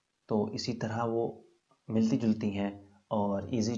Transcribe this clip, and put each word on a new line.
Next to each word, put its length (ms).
تو 200
اسی 280
طرح 300
وہ 380
ملتی 300
جلتی 400
ہیں 120
اور 340
easy 360